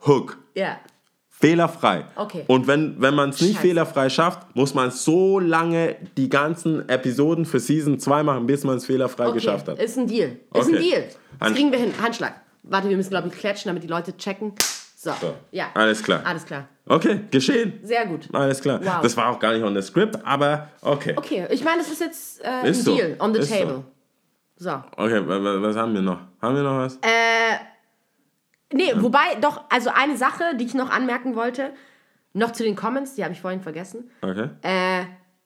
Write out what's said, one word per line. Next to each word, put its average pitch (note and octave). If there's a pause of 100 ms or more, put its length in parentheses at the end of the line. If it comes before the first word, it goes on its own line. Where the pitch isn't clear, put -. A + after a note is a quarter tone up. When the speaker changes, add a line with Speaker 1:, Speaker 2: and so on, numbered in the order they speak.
Speaker 1:
Hook. C#3 (180)
Speaker 2:
Ja. F3+ (520)
Speaker 1:
Fehlerfrei. D3 (100)
Speaker 2:
Okay. G#3
Speaker 1:
Und B2+
wenn, D3
wenn C#3+
man's C#3
nicht F#3+
Speaker 2:
Scheiße. F#3
Speaker 1:
fehlerfrei D#3
schafft, E3
muss C#3
man B2+
so F#3+
lange E3 (220)
die C3
ganzen D#3
Episoden C#3
für C#3+
Season C#3+
zwei D3
machen, C3
bis C#3
man's C3
fehlerfrei C3
Speaker 2:
Okay, A#2
Speaker 1:
geschafft A#2
hat. -
Speaker 2:
ist A#3
ein B3
Deal. F#3+ (160)
Ist -
ein E4
Speaker 1:
Okay. F4
Speaker 2:
Deal. C4+ (300)
Das -
Speaker 1:
Hand- A3
Speaker 2:
kriegen C#4+
wir B3
hin. G#3+
Handschlag. A3+ (280)
Warte, G3
wir F#3+
müssen, F#3+
glaub F3+
ich, F3
klatschen, G3+
damit F3
die E3
Leute E3+
checken. G3+ (420)
So. -
Speaker 1:
So. D#2+ (160)
Speaker 2:
Ja. F3
Speaker 1:
Alles G#2+
klar. E2+
Speaker 2:
Alles E3+
klar. C#3+ (180)
Speaker 1:
Okay, G3+ (100)
geschehen. A#3
Speaker 2:
Sehr A3+
gut. D#3
Speaker 1:
Alles C3+
klar. C#3
Speaker 2:
Wow. F#3
Speaker 1:
Das A#2+
war A#2
auch A#2+
gar A2
nicht A2+
on G2+
the G2
script, G#3
aber C#3+ (120)
okay. D3
Speaker 2:
Okay, G#3
ich C4+
meine, E4
das D#4+
ist D#4
jetzt, -
äh, B3+
Speaker 1:
Ist B3
Speaker 2:
ein -
Speaker 1:
so. -
Speaker 2:
Deal E3+
on G#3+
the A2
Speaker 1:
Ist C#3+
so. G#3+
Speaker 2:
table. C3+ (760)
So. F3+ (280)
Speaker 1:
Okay, G#2+
wa-, G2
wa-, G2
was G#2+
haben A2+
wir G2
noch? F2+ (200)
Haben B2
wir C#3+
noch C3+
was? C3
Speaker 2:
Äh, A3+ (1160)
nee, F4+
Speaker 1:
Ja. A3
Speaker 2:
wobei, C#4+
doch, C#4+
also A#3+
eine C4+
Sache, D4+
die A#3+
ich A#3
noch B3+
anmerken B3
wollte, B3 (640)
noch A#3
zu A#3
den G#3+
Comments, C4
die G3
hab E3
ich E3+
vorhin F#3
vergessen. F#3 (120)
Speaker 1:
Okay. G2+ (120)
Speaker 2:
Äh, F#3 (400)